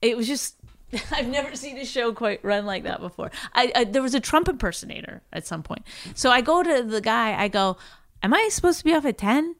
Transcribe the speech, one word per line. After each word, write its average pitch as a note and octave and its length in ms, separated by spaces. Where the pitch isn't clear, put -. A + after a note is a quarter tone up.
It A#3 160
was A#3 100
just, - 280
<laughs> - 280
I've C#4+ 160
never C#4+ 280
seen C4 220
a C4+ 80
show A#3 260
quite G#3+ 320
run G3+ 220
like G3 200
that - 160
before. F3 280
I, B3 220
I, B3 80
there A3 180
was C4 140
a C4+ 40
Trump D#4 300
impersonator - 720
at - 140
some D#3+ 160
point. - 240
So B3 160
I B3 100
go D#4+ 220
to D4 200
the A3 180
guy, A3 380
I G3+ 100
go, F#3+ 280
"Am G3+ 100
I G#4+ 180
supposed F4 280
to - 40
be D#4+ 120
off D4 100
at C4 140
ten?" D4 400